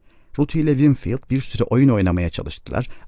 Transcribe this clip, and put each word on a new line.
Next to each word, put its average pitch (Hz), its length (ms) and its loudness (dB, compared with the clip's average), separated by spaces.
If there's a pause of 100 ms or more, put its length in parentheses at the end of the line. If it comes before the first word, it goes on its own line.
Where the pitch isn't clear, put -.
(380)
Ruth 147 180 -2
ile 151 160 2
Winfield 131 580 0
bir 135 100 0
süre - 240 -4
oyun 131 240 4
oynamaya 90 420 2
çalıştılar - 580 -8 (200)